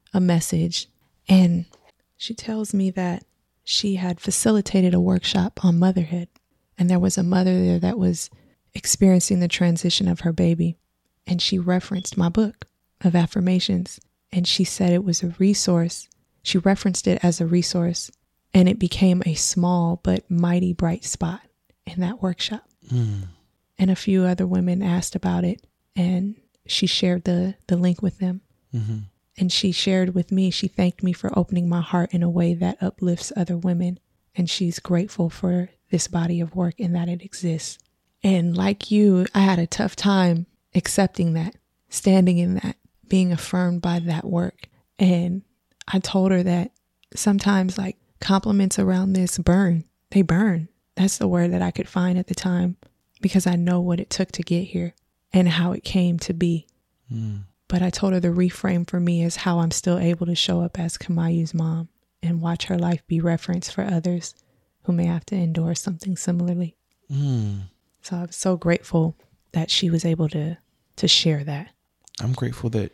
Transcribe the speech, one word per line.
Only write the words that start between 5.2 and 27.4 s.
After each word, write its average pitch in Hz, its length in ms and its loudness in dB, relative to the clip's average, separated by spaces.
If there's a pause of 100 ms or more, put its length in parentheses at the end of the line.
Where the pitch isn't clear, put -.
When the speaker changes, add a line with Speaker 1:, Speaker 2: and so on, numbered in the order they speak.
Speaker 1:
on 175 160 4
motherhood. 175 480 0 (500)
And 175 120 2
there 180 100 4
was 185 180 2
a 185 60 0
mother 185 400 2
there 175 160 2
that 180 200 -2
was 180 300 0 (440)
experiencing 185 640 4
the 175 80 2
transition 175 600 0
of 175 140 -2
her 170 120 0
baby. 170 440 2 (500)
And 175 140 -2
she 190 180 0
referenced 180 580 -2
my 175 120 2
book 214 360 -2 (380)
of 175 120 4
affirmations. 180 840 0 (320)
And 180 160 0
she - 160 0
said 180 280 0
it 180 120 2
was 175 180 -2
a 170 160 -6
resource. 180 720 2 (340)
She - 160 -2
referenced 190 500 0
it 180 160 0
as 175 160 2
a 170 60 0
resource. 175 640 0 (440)
And 185 140 8
it 185 120 0
became 185 460 2
a 160 100 0
small 175 680 0
but 185 260 -2
mighty 175 440 2
bright 170 320 -2
spot 175 360 -6 (440)
in 175 160 -6
that 196 200 -4
workshop. 190 420 -6 (280)
Speaker 2:
Mm. 107 320 -2 (540)
Speaker 1:
And 190 140 2
a 180 40 2
few 190 280 2
other 180 220 0
women 180 360 0
asked 175 340 -2
about 180 280 0
it. - 220 -4 (300)
And 185 400 0 (300)
she - 220 -2
shared 180 380 0
the, 180 300 0 (120)